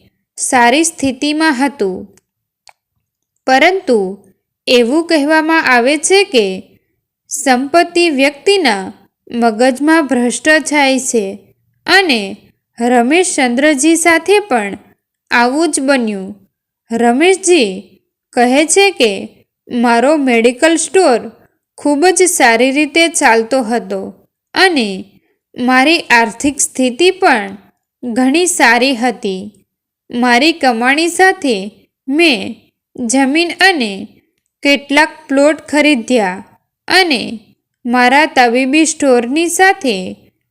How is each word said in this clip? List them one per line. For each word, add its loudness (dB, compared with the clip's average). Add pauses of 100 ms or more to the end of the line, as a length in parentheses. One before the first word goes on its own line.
(360)
સારી 2
સ્થિતિમાં -2
હતું, -6 (1300)
પરંતુ 0 (480)
એવું 2
કહેવામાં 0
આવે 2
છે 2
કે -4 (500)
સંપત્તિ 0
વ્યક્તિના -2 (400)
મગજમાં 0
ભ્રષ્ટ -2
થાય 2
છે -6 (320)
અને 0 (440)
રમેશચંદ્રજી 0
સાથે 2
પણ -4 (520)
આવું 0
જ -4
બન્યું. -4 (440)
રમેશજી 0 (320)
કહે 2
છે 2
કે, 0 (580)
મારો 2
મેડિકલ 2
સ્ટોર 0 (480)
ખૂબ 0
જ 2
સારી 2
રીતે 0
ચાલતો 0
હતો -6 (460)
અને 0 (540)
મારી 2
આર્થિક -2
સ્થિતિ -2
પણ 0 (460)
ઘણી 0
સારી 0
હતી. -6 (440)
મારી 2
કમાણી -2
સાથે 0 (380)
મેં 0 (520)
જમીન 0 (120)
અને -2 (540)
કેટલાક 0 (200)
પ્લોટ 2
ખરીદ્યા 0 (440)
અને -2 (460)
મારા 2
તબીબી 2
સ્ટોરની 0
સાથે -2 (340)